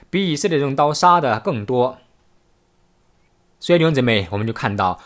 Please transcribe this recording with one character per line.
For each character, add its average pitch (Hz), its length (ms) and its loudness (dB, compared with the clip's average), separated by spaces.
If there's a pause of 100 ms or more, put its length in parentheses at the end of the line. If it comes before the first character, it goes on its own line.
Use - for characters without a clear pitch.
比 185 220 -2
以 147 60 -2
色 208 100 -2
列 165 100 0
人 139 200 -2
刀 147 180 2
杀 175 260 4
的 117 200 0
更 117 260 -6
多。 123 320 0 (1600)
所 - 160 0
以 170 60 4
弟 160 40 2
兄 160 80 2
姊 135 80 0
妹， 110 300 0
我 101 60 -6
们 107 100 -4
就 113 60 -4
看 104 240 -4
到 92 300 -2